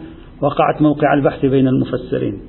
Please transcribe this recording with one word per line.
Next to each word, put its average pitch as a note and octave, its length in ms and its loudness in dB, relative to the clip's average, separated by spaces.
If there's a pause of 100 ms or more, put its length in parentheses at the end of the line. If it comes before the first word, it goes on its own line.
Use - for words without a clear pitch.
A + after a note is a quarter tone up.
(420)
وقعت D3 400 0
موقع D3 320 2
البحث D3 320 0
بين C3+ 220 4
المفسرين، C3 640 -2 (160)